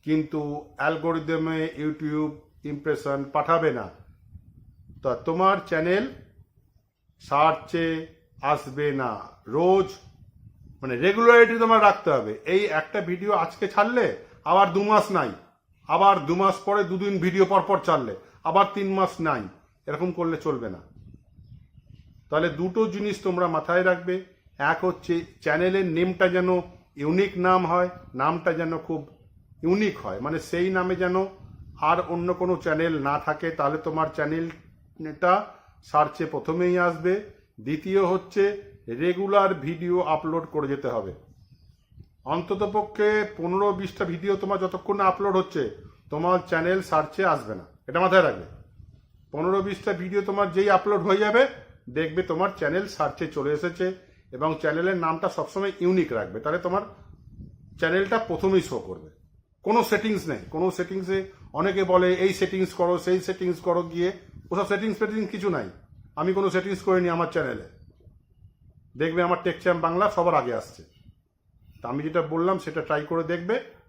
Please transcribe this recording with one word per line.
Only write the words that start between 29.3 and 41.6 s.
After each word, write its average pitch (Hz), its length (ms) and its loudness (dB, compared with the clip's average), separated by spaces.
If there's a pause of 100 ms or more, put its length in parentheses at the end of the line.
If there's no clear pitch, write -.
ইউনিক 196 400 2
হয়, 98 200 -6
মানে 156 140 -2 (100)
সেই 175 280 0
নামে 185 260 0
যেন 180 140 0 (720)
আর 175 80 4 (160)
অন্য 170 140 -2 (120)
কোনো 180 140 2 (100)
চ্যানেল 160 300 0 (140)
না 147 80 0 (100)
থাকে, 156 220 -2 (100)
তাহলে 147 280 0
তোমার 156 300 -2
চ্যানেলটা 160 1160 -4 (580)
সার্চে 151 420 2
প্রথমেই 175 440 0 (120)
আসবে। 170 240 0 (540)
দ্বিতীয় 185 360 0 (100)
হচ্ছে 127 300 0 (600)
রেগুলার 190 480 4 (160)
ভিডিও 175 300 -2 (180)
আপলোড 160 300 -2 (100)
করে 147 180 -2
যেতে 139 220 -4
হবে, 98 180 -6 (1200)